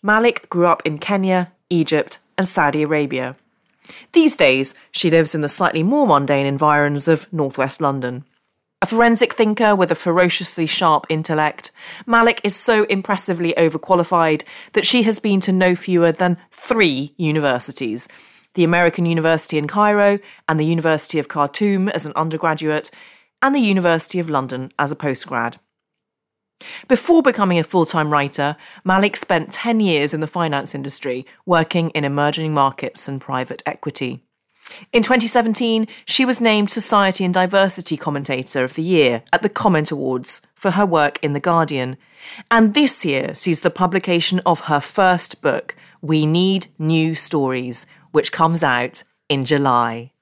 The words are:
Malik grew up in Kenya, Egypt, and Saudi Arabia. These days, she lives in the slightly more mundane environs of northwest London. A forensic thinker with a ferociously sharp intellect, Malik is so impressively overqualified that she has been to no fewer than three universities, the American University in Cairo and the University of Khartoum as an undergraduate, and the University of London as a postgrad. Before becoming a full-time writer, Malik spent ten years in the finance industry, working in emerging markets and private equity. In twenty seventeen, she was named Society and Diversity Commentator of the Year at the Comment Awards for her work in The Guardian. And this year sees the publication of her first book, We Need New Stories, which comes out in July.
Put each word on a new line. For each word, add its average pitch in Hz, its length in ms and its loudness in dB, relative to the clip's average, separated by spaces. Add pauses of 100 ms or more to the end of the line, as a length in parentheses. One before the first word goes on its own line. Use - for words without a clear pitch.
Malik 220 480 0
grew 175 160 2
up - 180 2
in 151 140 -4
Kenya, 185 540 0 (180)
Egypt, 160 480 -2 (180)
and 185 120 -2
Saudi 151 340 0
Arabia. 139 540 -4 (720)
These 311 240 4
days, 135 400 4 (160)
she - 180 0
lives 160 240 4
in 160 80 -2
the 147 80 -2
slightly 160 360 0
more 269 240 2
mundane 139 380 2
environs 147 600 2
of 160 260 0
northwest 139 480 -4
London. 131 440 -4 (580)
A 185 40 0
forensic 233 460 2
thinker 214 420 2
with 185 160 2
a 165 40 2
ferociously 175 720 0
sharp 156 420 0
intellect, 156 600 -2 (340)
Malik 233 400 2
is 196 100 -2
so 214 300 2
impressively 185 720 -2
overqualified 165 880 0 (300)
that 214 100 0
she 247 200 4
has 220 140 0
been 196 220 0
to 185 120 -2
no 185 220 4
fewer 170 380 2
than 175 240 0 (140)
three 147 680 -2
universities, 135 920 -2 (440)
the 175 120 2
American 170 420 2
University 165 500 0
in 147 120 -2
Cairo 208 500 2 (280)
and 160 140 0
the 156 60 0
University 160 520 0
of 143 100 -6
Khartoum 190 600 -2
as 160 160 -4
an 151 100 -10
undergraduate, 156 760 -2 (500)
and 269 140 0
the 285 60 2
University 180 580 0
of 165 100 -4
London 131 500 -4
as 143 140 -2
a 147 40 -8
postgrad. 127 600 -6 (1300)
Before 320 360 4
becoming 208 360 2
a 156 60 0
full-time 160 480 0
writer, 143 420 -2 (300)
Malik 196 320 2
spent 165 340 -2
ten 233 300 -2
years 151 320 0
in 160 80 -4
the 156 60 -4
finance 151 480 -4
industry, 135 500 -8 (220)
working 165 440 0
in 147 140 -4
emerging 147 480 -2
markets 139 560 -2
and 139 100 -8
private 127 460 -8
equity. 135 560 -8 (720)
In 233 80 4
twenty 233 240 2
seventeen, 226 600 0 (200)
she - 180 0
was 247 160 4
named 214 300 2
Society 196 520 2
and 180 120 0
Diversity 185 640 0
Commentator 139 680 -4
of 127 100 -6
the 160 80 -6
Year 147 480 2
at 175 120 0
the 208 80 0
Comment 165 400 0
Awards 131 500 -6 (140)
for - 160 -2
her 196 160 2
work 156 360 0
in 143 120 -2
The 143 40 -4
Guardian. 143 600 -2 (520)
And 226 220 4
this 294 320 0
year 143 300 -4
sees 156 260 -2
the 175 100 0
publication 180 760 -2
of 170 140 0
her 147 200 -2
first 185 640 0
book, - 340 -4 (240)
We 156 240 0
Need 180 440 0 (100)
New 160 360 0
Stories, 127 680 -4 (280)
which - 200 0
comes 165 300 0
out 123 400 -2 (260)
in 139 160 -2
July. 120 760 0